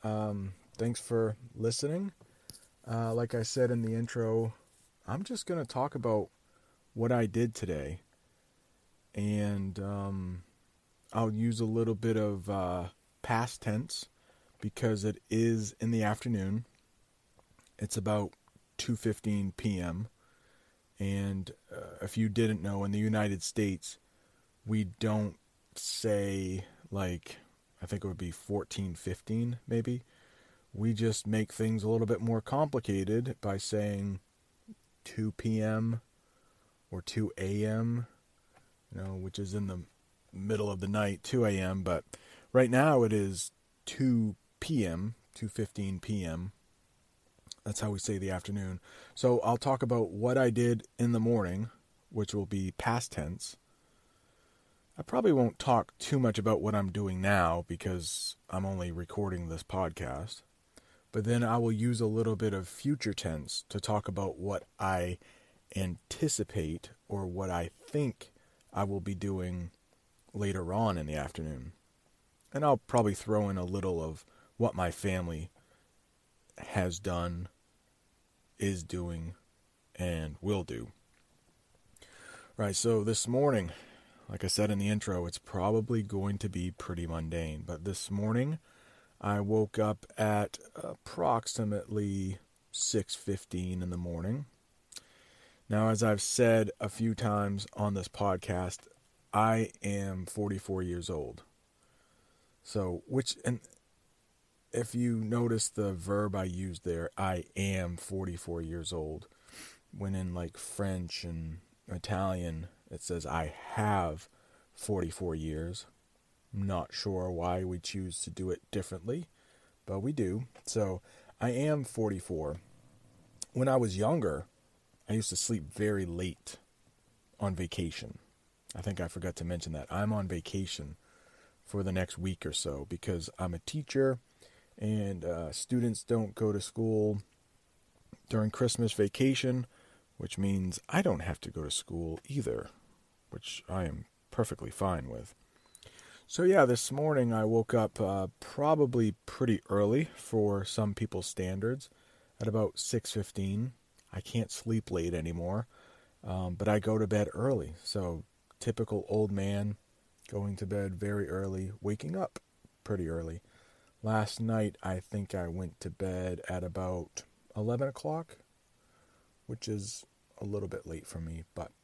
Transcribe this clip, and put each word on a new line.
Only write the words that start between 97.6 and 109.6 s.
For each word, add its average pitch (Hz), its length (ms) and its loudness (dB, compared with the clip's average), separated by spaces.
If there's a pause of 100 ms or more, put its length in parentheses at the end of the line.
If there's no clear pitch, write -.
on 104 220 0
this 92 120 -2
podcast, 92 720 0 (540)
I 113 360 4 (140)
am 98 420 -2
forty-four 98 580 -2
years 87 260 -4
old. 71 340 -6 (1200)
So, 92 440 -2
which, 131 380 -2
and 123 140 0 (1120)
if 120 240 -4
you 120 220 2
notice 113 520 2
the 101 240 -2
verb 98 420 0
I 95 100 0
used 90 400 -4
there, 82 320 -2
I 92 260 0 (120)
am 92 420 0
forty-four 87 640 -4
years 82 320 -6
old, 78 340 -6 (680)